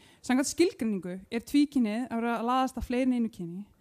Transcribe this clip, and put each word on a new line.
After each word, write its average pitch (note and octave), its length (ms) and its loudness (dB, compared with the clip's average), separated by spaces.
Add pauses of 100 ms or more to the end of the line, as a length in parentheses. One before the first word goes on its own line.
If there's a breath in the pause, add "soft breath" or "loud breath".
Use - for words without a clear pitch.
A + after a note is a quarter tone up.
(260 loud breath)
Samkvæmt C4 240 2
skilgreiningu G#3 680 -2 (100)
er A#3 100 -4
tvíkynhneigð B3 680 2
að A#3 120 -4
vera A#3 180 -2
að A3 100 -4
laðast C4 300 0
að - 80 -6
fleiri B3 160 0
en C4 100 2
einu A#3 160 0
kyni F3+ 360 -10 (160 soft breath)